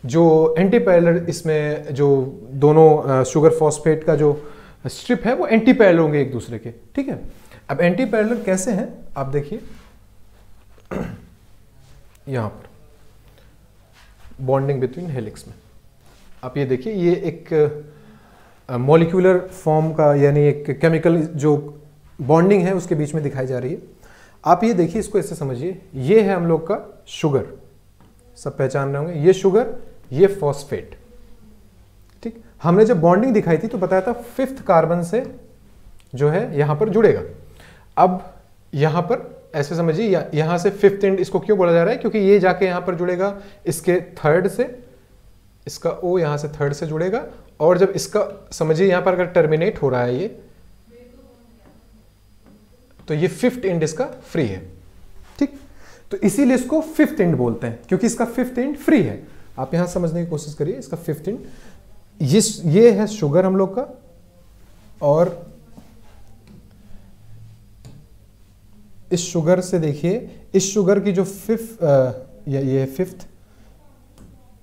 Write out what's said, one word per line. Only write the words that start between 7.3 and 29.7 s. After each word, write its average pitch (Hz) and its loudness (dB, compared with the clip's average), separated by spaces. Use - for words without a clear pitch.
अब 143 -4
एंटी 180 2
पैरेलल 220 -2
कैसे 190 -2
हैं 208 -4
आप 135 -6
देखिए, 147 -6
<clears throat> - -6
यहाँ 120 -4
पर - -16
bonding 135 0
between 131 -6
helix 120 -10
में 113 -20
आप 127 -10
ये 143 -2
देखिए, 131 -2
ये 175 2
एक, 170 -4
अ, 127 -6
molecular 170 4
form 160 -2
का 151 4
यानी 143 4
एक 147 0
chemical 165 2
जो 147 -2
bonding 170 4
है 185 -2
उसके 180 -4
बीच 147 -4
में 160 -4
दिखाई 131 -6
जा 127 -6
रही 127 -8
है। 196 -12
आप 175 4
ये 226 2
देखिए, 175 0
इसको 196 -4
ऐसे 170 -4
समझिए, 147 -8
ये 139 4
है 196 2
हम 170 -2
लोग 165 2
का - -8
sugar, 135 -2
सब - -12
पहचान 139 -2
रहे 143 -6
होंगे, 170 -8
ये 170 6
sugar, 190 2